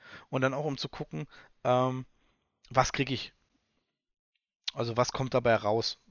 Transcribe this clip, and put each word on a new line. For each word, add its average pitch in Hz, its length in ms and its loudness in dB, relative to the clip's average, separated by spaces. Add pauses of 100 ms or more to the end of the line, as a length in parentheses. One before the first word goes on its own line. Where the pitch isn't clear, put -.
(300)
und 131 120 -2
dann 131 120 2
auch, 143 100 -6
um 143 140 -4
zu - 100 -8
gucken, 151 380 -10 (380)
ähm, 127 420 2 (640)
was 127 220 2
krieg 139 180 -2
ich? - 220 -6 (1400)
Also 117 240 -4
was 123 160 2
kommt 131 220 -4
dabei 120 220 6
raus? 107 420 0 (120)